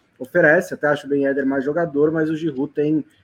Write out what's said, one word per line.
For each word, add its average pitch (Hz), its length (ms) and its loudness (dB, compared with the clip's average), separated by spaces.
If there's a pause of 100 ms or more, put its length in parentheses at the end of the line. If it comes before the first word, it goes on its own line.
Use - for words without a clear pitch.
(180)
oferece. 170 560 2
Até - 140 -2
acho 147 180 0
o 135 40 -10
Ben 143 140 0
Yedder 135 220 0
mais 135 180 0
jogador, 151 480 0
mas 156 180 0
o 160 60 -2
Giroud 143 380 -4
tem 151 320 0 (180)